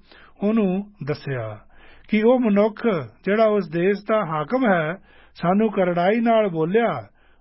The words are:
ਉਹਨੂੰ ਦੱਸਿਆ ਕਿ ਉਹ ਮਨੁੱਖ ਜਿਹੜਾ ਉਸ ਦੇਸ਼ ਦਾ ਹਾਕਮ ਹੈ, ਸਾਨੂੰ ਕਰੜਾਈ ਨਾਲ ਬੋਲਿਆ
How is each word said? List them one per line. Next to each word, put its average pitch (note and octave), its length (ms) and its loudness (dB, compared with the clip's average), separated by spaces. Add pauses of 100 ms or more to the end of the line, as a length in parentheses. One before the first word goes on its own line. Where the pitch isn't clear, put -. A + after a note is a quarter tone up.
(420)
ਉਹਨੂੰ G3+ 420 0 (220)
ਦੱਸਿਆ B2 520 -8 (500)
ਕਿ G#3+ 140 2
ਉਹ B3 180 4
ਮਨੁੱਖ G#3 460 2 (380)
ਜਿਹੜਾ G#3+ 200 2
ਉਸ G#3 260 0
ਦੇਸ਼ F#3 380 0
ਦਾ A3 160 0
ਹਾਕਮ E3 480 -2
ਹੈ, E3 220 0 (400)
ਸਾਨੂੰ G3+ 360 0
ਕਰੜਾਈ F#3 500 0
ਨਾਲ A3+ 280 2
ਬੋਲਿਆ E3+ 540 0 (380)